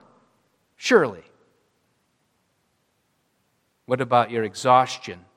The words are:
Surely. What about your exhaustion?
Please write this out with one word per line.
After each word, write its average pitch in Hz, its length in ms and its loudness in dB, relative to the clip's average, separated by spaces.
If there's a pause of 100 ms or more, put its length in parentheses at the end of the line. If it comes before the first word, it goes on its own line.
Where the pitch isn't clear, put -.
(760)
Surely. 127 480 0 (2500)
What 123 160 -4
about 120 300 0
your 117 120 -4
exhaustion? 110 800 -2 (120)